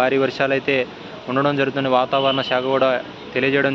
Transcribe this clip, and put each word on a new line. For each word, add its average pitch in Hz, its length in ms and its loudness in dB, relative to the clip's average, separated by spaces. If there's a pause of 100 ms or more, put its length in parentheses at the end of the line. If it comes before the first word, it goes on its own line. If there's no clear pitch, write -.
భారీ 131 240 2
వర్షాలు 135 340 0
అయితే 135 180 -2 (540)
ఉండడం 139 300 0
జరుగుతుంది. 135 280 0 (100)
వాతావరణ 135 500 0
శాఖ 127 160 0 (100)
కూడా 131 140 4 (460)
తెలియజేయడం 139 400 2